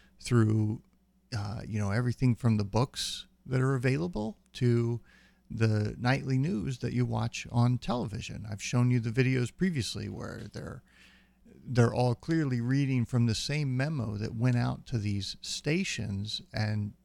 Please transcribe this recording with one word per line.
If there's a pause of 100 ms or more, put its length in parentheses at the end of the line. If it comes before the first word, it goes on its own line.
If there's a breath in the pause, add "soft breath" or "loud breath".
(180 loud breath)
through, (560)
uh,
you
know,
everything
from
the
books (180)
that
are
available (180)
to (480 soft breath)
the
nightly
news
that
you
watch
on
television.
I've
shown
you
the
videos
previously
where
they're, (840 loud breath)
they're
all
clearly
reading
from
the
same
memo
that
went
out
to
these
stations (100)
and, (100)